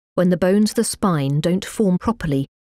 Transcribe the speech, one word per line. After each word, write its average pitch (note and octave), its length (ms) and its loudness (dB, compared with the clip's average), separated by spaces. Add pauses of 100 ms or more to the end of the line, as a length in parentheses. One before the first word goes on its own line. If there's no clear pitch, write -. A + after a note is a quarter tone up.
(140)
when F3+ 140 2
the F3+ 80 2
bones G3 360 2
of - 40 -16
the A3+ 80 2
spine D3 560 -2
don't F3 240 0
form F#3 340 0
properly, C#3+ 480 -2 (160)